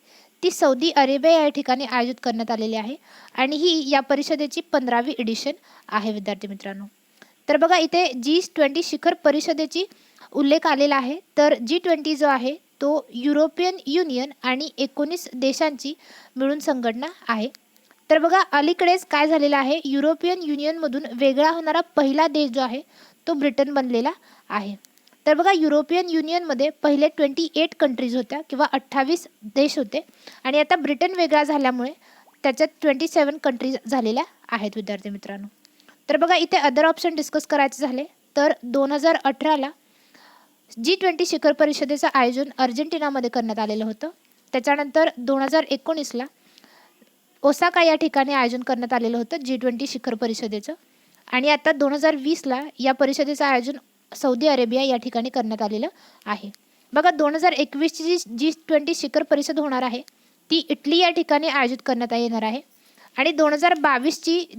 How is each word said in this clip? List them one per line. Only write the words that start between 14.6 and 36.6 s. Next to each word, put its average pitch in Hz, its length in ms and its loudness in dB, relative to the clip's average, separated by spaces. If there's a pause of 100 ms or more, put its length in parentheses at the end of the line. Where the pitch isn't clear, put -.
एकोणीस 294 560 -6
देशांची 269 600 -2 (420)
मिळून 277 240 -2
संघटना 247 480 -4 (200)
आहे. 226 220 -4 (600)
तर 311 80 6
बघा, 339 240 4 (100)
अलीकडेच 349 540 2
काय 302 220 2
झालेलं 285 300 2
आहे, 277 280 0
युरोपियन 320 580 0
युनियनमधून 294 580 -4 (140)
वेगळा 277 360 2
होणारा 330 300 0
पहिला 302 460 2
देश 294 240 0
जो 262 100 -4
आहे 254 200 -4 (460)
तो 339 60 -2
ब्रिटन 277 400 0
बनलेला 254 380 0 (380)
आहे. 202 260 -6 (500)
तर 302 80 4
बघा, 339 180 4
युरोपियन 330 580 2
युनियनमध्ये 320 600 -2
पहिले 294 380 2
ट्वेंटी 302 480 0
एट 330 240 0
कंट्रीज 254 360 0
होत्या 262 340 -6
किंवा 285 220 0
अठ्ठावीस 269 560 -2 (160)
देश 269 340 0
होते 277 280 -6 (380)
आणि 277 160 2
आता 302 160 4
ब्रिटन 302 400 0
वेगळा 302 280 2
झाल्यामुळे 269 480 0 (520)
त्याच्यात 285 240 0 (140)
ट्वेंटी 294 260 0
सेवन 302 360 0
कंट्रीज 262 340 -2 (100)
झालेल्या 240 360 -2 (260)
आहेत 214 260 -4
विद्यार्थी 202 340 -8
मित्रांनो. 202 380 -14 (640)
तर 294 80 4
बघा, 339 180 4
इथे 339 240 2
other 285 260 4